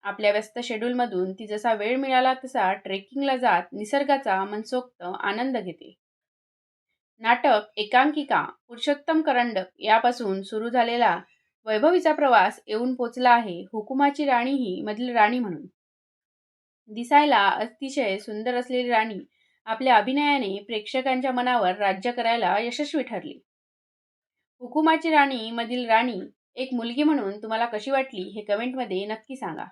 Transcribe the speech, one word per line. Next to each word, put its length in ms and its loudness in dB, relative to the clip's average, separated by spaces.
आपल्या 300 -2
व्यस्त 320 -4
शेड्यूलमधून 680 -4
ती 140 -14
जसा 260 -2
वेळ 220 -2
मिळाला 380 2
तसा 400 -2
ट्रेकिंगला 640 -4
जात 260 2
निसर्गाचा 720 0
मनसोक्त 580 -8
आनंद 560 -4
घेते. 360 -10
नाटक 400 4
एकांकिका 680 2
पुरुषोत्तम 540 -2
करंडक 440 0
यापासून 600 2
सुरू 280 -6
झालेला 520 2
वैभवीचा 480 2
प्रवास 540 4
येऊन 280 -2
पोचला 360 2
आहे 300 4
हुकुमाची 640 -2
राणी 260 2
ही 300 -4
मधील 340 -6
राणी 240 4
म्हणून. 260 -6
दिसायला 600 4
अतिशय 680 -2
सुंदर 380 -4
असलेली 340 -2
राणी 300 0
आपल्या 320 2
अभिनयाने 680 0
प्रेक्षकांच्या 640 -2
मनावर 440 0
राज्य 360 -2
करायला 480 0
यशस्वी 440 -4
ठरली. 360 -10
हुकुमाची 520 2
राणी 400 2
मधील 380 -4
राणी 300 2
एक 180 -6
मुलगी 300 -2
म्हणून 380 0
तुम्हाला 240 -2
कशी 260 -6
वाटली 300 -2
हे 200 -10
कमेंटमध्ये 640 -4
नक्की 300 -10
सांगा. 360 -10